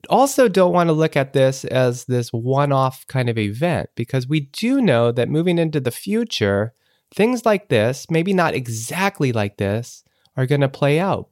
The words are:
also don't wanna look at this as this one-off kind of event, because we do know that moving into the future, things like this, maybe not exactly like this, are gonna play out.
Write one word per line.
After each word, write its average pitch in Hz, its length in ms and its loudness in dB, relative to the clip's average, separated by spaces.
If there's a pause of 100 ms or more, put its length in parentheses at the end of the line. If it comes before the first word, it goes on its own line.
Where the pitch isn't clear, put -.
also 262 400 4
don't 180 240 4
wanna 170 220 2
look 156 200 0
at 139 200 -2
this 135 320 2
as 127 400 0
this 123 260 -2
one-off 131 760 0
kind 127 200 -2
of 113 80 0
event, 113 580 -2
because 123 320 -4
we 156 140 -2
do 240 400 -2
know 120 320 4
that 123 160 -2
moving 170 300 0
into 156 220 0
the 123 100 -4
future, 117 800 -2 (420)
things 233 300 0
like 208 240 0
this, 120 420 0
maybe 165 220 0
not 175 220 2
exactly 131 760 -4
like 107 280 -2
this, 104 440 -4 (320)
are 131 120 -2
gonna 139 220 2
play 143 300 0
out. 175 340 -2